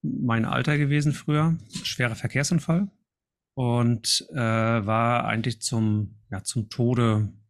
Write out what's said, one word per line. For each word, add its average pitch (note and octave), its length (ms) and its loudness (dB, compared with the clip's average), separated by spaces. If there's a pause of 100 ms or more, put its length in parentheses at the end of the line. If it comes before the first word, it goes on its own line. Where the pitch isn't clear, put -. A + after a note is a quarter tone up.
mein A#2 420 0
Alter C3+ 340 0
gewesen D3 340 2
früher, D#3 440 0 (280)
schwerer A#2+ 320 -2
Verkehrsunfall E3 720 0 (680)
und, A#2+ 800 0
äh, - 60 -8
war A2+ 880 2
eigentlich A2+ 340 -2
zum, G#2+ 600 0 (100)
ja, G2 120 -8
zum G#2+ 260 -4
Tode A#2 640 2 (180)